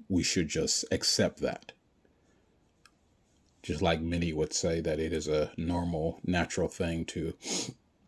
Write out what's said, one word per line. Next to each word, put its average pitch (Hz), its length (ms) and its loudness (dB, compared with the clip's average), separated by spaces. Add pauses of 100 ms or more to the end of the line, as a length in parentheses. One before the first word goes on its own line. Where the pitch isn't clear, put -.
we 92 140 2
should 82 260 0
just - 420 0
accept - 500 2
that. - 320 -4 (1900)
Just 78 200 -2
like 82 180 4
many 85 320 0
would 78 200 0
say 82 280 0
that 78 180 0
it 80 140 0
is 76 160 -2
a 76 280 2
normal, 85 680 -2
natural 85 440 2
thing 82 380 -2
to 85 280 -4 (720)